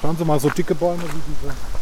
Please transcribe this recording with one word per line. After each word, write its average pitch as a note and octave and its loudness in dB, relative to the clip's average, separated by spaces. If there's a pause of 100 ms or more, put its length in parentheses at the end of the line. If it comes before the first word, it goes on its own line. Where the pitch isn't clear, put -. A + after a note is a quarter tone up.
Schauen D#3+ 2
Sie E3+ -2
mal, D3+ 2
so D3 2
dicke F#3 0
Bäume F3 -2
wie D#3 0
diese C#3 2 (280)